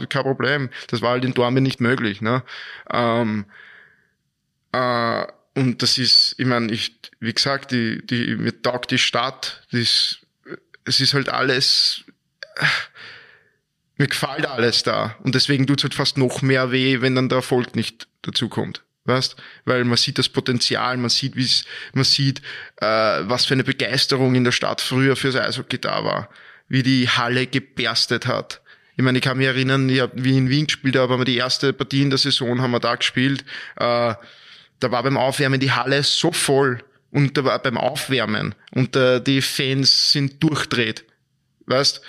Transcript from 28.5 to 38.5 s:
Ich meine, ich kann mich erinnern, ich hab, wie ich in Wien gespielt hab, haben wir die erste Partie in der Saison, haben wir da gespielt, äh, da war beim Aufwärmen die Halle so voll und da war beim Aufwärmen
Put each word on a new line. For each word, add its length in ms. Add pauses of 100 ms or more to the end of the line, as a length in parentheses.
Ich 60
meine, 160
ich 40
kann 140
mich 100
erinnern, 400
ich 140
hab, 140
wie 160
ich 60
in 120
Wien 160
gespielt 300
hab, 160
haben 100
wir 40
die 120
erste 340
Partie 300
in 80
der 100
Saison, 420
haben 100
wir 80
da 160
gespielt, 500 (300)
äh, 400 (640)
da 120
war 120
beim 140
Aufwärmen 420
die 120
Halle 320
so 280
voll 520 (280)
und 260
da 80
war 140
beim 180
Aufwärmen 800 (160)